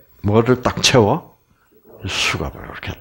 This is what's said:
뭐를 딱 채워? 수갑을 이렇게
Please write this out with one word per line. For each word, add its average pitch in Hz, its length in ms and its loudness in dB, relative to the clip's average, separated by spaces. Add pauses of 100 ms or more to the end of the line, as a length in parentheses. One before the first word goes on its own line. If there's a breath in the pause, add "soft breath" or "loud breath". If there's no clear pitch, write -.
(240)
뭐를 117 380 2
딱 - 200 -4
채워? 123 560 2 (680)
수갑을 - 560 -6
이렇게 - 380 -12